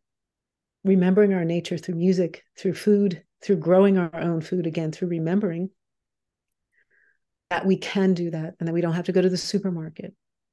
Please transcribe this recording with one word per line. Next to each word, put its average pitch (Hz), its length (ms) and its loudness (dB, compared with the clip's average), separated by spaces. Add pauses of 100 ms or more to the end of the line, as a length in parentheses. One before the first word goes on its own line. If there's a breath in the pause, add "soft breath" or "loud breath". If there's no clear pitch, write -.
(840)
remembering 190 500 4
our 175 100 -2
nature 170 340 -4
through 170 180 -8
music, 175 480 0 (120)
through 185 180 -2
food, 202 480 0 (200)
through 196 140 0
growing 185 420 4
our 170 160 -2
own 165 260 -2
food 170 260 -4
again, 160 260 -4
through 180 160 -6
remembering 170 640 -2 (1800)
that 180 160 -2
we 190 100 4
can 190 380 0
do 170 160 -4
that 160 280 -8
and 165 100 -4
that 160 40 -4
we 170 80 0
don't 165 140 0
have 170 120 -4
to 185 60 -4
go 180 100 4
to 185 60 4
the 185 80 0
supermarket, 175 800 -6 (380)